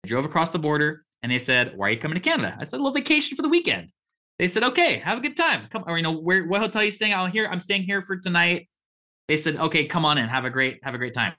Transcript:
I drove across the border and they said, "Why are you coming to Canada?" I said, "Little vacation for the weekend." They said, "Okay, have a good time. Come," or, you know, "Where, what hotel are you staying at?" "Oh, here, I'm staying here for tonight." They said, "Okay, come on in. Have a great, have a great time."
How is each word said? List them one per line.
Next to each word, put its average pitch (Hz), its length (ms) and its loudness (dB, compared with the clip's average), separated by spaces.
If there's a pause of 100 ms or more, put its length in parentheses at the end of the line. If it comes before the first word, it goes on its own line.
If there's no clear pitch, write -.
I 98 40 -12
drove 127 180 0
across 165 240 0
the 170 100 -4
border 151 440 0 (200)
and 123 80 0
they 127 60 2
said, 123 360 2
"Why 98 140 -2
are - 20 2
you 117 80 0
coming 156 160 -4
to 180 60 -2
Canada?" 269 400 -2
I - 20 -6
said, 143 160 -8
"Little 269 140 0
vacation 294 440 0
for 285 60 -4
the 302 60 0
weekend." 294 420 0 (480)
They 180 100 2
said, 214 160 0
"Okay, 262 340 2
have 202 200 -2
a - 20 -6
good 294 160 -6
time. 247 340 0
Come," 220 160 -8
or, 170 100 -2
you 165 60 0
know, 160 100 0
"Where, 170 340 2
what 196 140 2
hotel 220 220 0
are - 20 4
you 214 60 2
staying 208 220 -2
at?" 190 100 0
"Oh, 185 40 0
here, 208 240 0
I'm 180 100 -2
staying 196 240 -2
here 196 160 0
for 190 160 -6
tonight." 175 520 2 (600)
They 151 80 4
said, 156 200 0
"Okay, 156 280 2
come 160 200 0
on 147 140 4
in. 113 100 0
Have 127 160 -2
a 127 60 -2
great, 131 320 -2
have 131 120 -6
a 120 40 -6
great 120 160 -6
time." 107 240 -2